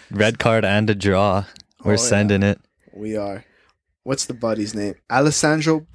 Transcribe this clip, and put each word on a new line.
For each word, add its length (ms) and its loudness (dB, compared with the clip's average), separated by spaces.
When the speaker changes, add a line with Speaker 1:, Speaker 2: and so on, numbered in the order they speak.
Speaker 1:
Red 300 0
card 240 2
and 260 2
a 60 0
draw. 480 2
We're 80 2
Speaker 2:
Oh, 20 4
yeah. 40 4
Speaker 1:
sending 440 2
it. 160 2
Speaker 2:
We 240 -10
are. 280 -8
What's 240 -6
the 80 -8
buddy's 400 -4
name? 220 -6
Alessandro 880 0